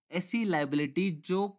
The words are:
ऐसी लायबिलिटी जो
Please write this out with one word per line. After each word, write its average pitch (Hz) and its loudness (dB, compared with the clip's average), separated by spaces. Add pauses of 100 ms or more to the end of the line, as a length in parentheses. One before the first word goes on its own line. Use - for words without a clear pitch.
(120)
ऐसी 185 -2
लायबिलिटी 147 2 (160)
जो 196 0 (120)